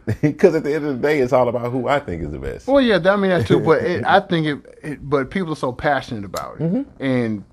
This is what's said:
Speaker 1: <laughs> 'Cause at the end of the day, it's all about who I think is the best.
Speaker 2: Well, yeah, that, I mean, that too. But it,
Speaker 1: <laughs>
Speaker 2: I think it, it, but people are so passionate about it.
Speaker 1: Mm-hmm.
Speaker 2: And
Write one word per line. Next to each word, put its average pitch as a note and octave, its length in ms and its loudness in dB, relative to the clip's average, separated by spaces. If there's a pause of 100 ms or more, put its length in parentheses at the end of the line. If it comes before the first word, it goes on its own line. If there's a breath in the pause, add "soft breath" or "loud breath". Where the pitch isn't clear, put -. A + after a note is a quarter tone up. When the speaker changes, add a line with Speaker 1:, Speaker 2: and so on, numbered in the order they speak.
Speaker 1:
<laughs> C#3+ 340 -2
'Cause E3+ 160 6
at D#3 80 -2
the C#3+ 120 -2
end D3+ 120 -4
of C3 140 -4
the - 80 -6
day, D3+ 100 2
it's B2 140 0
all B2 160 4
about A#2+ 240 -2
who B2 160 -2
I C#3 100 2
think E2+ 240 -6
is D2 80 -6
the D2 80 -10
best. C2+ 300 -10
Speaker 2:
Well, C#4 120 4
yeah, A3 180 4
that, F#3 140 2
I G#3 40 0
mean, F#3+ 140 2
that D#3+ 180 2
too. E3+ 100 6
But D3 240 2
it, D#3 220 -2
Speaker 1:
<laughs> - 20 -6
Speaker 2:
I F3+ 140 6
think D#3+ 260 0
it, - 380 -6
it, C#3+ 260 -10
but C3+ 200 0
people F3 220 -4
are D3 40 -4
so C3 160 -4
passionate B2+ 520 -2
about D#2+ 360 -10
it. - 20 -6
Speaker 1:
Mm-hmm. G#3+ 400 -4
Speaker 2:
And A#2 500 -2